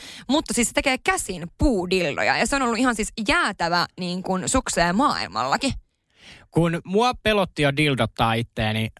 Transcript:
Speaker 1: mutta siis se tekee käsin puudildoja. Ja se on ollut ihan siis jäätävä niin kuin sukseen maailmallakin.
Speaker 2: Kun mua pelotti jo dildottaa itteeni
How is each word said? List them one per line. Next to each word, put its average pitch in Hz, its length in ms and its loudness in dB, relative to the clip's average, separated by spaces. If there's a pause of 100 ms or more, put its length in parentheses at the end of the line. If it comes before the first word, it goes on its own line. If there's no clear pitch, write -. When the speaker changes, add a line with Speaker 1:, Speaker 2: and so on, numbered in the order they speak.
(280)
Speaker 1:
mutta 262 260 0
siis 233 140 0
se - 60 -10
tekee 262 240 0
käsin 185 480 -4 (120)
puudildoja. 175 800 2
Ja 214 80 2
se 285 100 0
on 277 60 0
ollut 233 160 0
ihan 247 160 2
siis 208 180 -4 (160)
jäätävä 180 580 0 (140)
niin 180 220 -4
kuin 185 260 -2
sukseen 180 480 2
maailmallakin. 139 760 0 (760)
Speaker 2:
Kun 165 340 2
mua 226 380 2
pelotti 208 400 2
jo 139 140 2
dildottaa 123 580 2
itteeni 110 540 -2 (120)